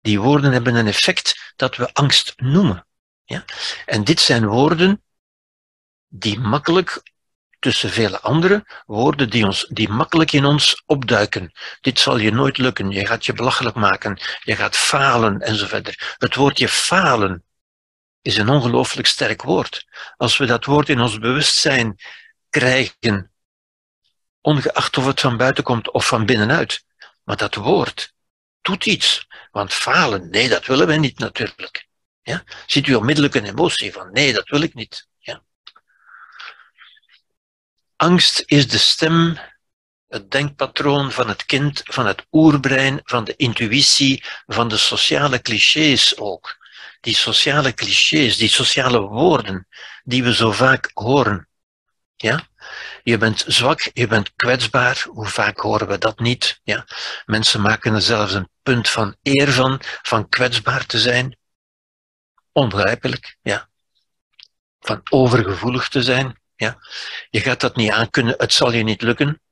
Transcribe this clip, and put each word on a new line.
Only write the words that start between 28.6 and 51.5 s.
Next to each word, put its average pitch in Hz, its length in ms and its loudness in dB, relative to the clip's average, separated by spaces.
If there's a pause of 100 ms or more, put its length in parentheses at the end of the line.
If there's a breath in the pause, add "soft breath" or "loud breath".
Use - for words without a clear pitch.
doet - 260 -6
iets. - 400 0 (240 loud breath)
Want 101 220 -6
falen, 117 580 0
nee, 117 180 0
dat 101 180 0
willen 135 200 4
wij 156 120 2
niet 143 200 -2
natuurlijk. - 680 -8 (340)
Ja? - 220 -8 (220 loud breath)
Ziet 139 200 -2
u 135 80 2
onmiddellijk 143 400 2
een 113 100 0
emotie 107 480 -2
van, 92 200 -16
"Nee, 131 200 2
dat 104 160 -2
wil 143 120 0
ik 170 140 -4
niet." - 340 -16 (100)
Ja? - 240 -16 (2500 loud breath)
Angst - 500 2
is 143 220 4
de 110 100 -2
stem, 165 600 2 (680 loud breath)
het 107 220 -12
denkpatroon 143 840 -2
van 123 160 -2
het - 160 -6
kind, 143 400 -2
van 123 220 -4
het 98 260 -4
oerbrein, 139 720 4
van 120 200 -4
de - 120 -10
intuïtie, 131 880 2 (220 loud breath)
van 117 220 -2
de 110 80 -2
sociale 139 680 0
clichés 131 720 2
ook. 104 420 -10 (420 loud breath)
Die 113 140 -4
sociale 135 600 2
clichés, - 600 2
die 110 120 0
sociale 127 520 2
woorden 101 680 0 (360 loud breath)
die 127 180 0
we 120 120 2
zo 113 180 2
vaak 127 420 2
horen. 107 540 0 (760)